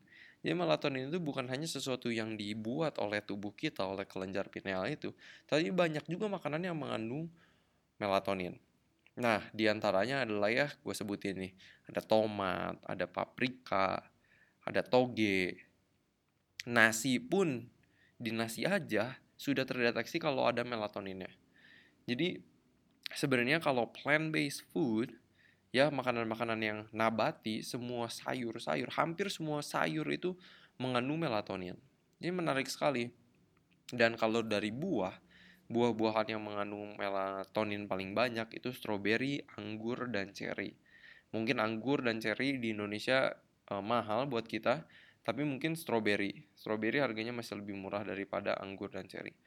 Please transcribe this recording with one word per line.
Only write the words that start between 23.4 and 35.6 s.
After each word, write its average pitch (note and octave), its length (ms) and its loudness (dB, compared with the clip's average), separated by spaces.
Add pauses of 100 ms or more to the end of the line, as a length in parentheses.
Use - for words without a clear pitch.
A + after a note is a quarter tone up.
kalau B2+ 320 2
plant-based D3+ 800 0
food, B2 400 2 (580)
ya C#3 240 4
makanan-makanan A#2 720 -2
yang G#2+ 160 -2 (100)
nabati, A2+ 720 0
semua A#2+ 480 -4
sayur-sayur, B2+ 880 -4
hampir E3 320 0
semua D3+ 320 -4
sayur D#3 480 -2
itu F3 240 -2 (480)
mengandung B2+ 400 0
melatonin. G2 560 -2 (400)
Jadi E3 160 -4
menarik C#3+ 320 0
sekali. C3 400 0 (800)
Dan A#2 320 4
kalau A2+ 240 4
dari G#2+ 320 0
buah, A#2+ 400 0 (560)